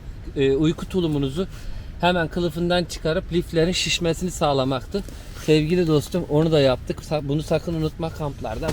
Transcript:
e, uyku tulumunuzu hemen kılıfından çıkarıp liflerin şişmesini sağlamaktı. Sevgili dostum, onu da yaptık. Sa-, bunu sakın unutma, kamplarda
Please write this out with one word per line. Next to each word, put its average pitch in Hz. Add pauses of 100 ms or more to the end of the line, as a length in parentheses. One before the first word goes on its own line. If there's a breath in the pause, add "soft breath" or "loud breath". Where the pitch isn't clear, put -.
(360)
e, 135
uyku 160
tulumunuzu 156 (540 loud breath)
hemen 175
kılıfından 175
çıkarıp 165
liflerin 170
şişmesini 170
sağlamaktı. 135 (440 loud breath)
Sevgili 156
dostum, 156
onu 156
da 156
yaptık. 131
Sa-, 151
bunu 151
sakın 165
unutma, 160
kamplarda 135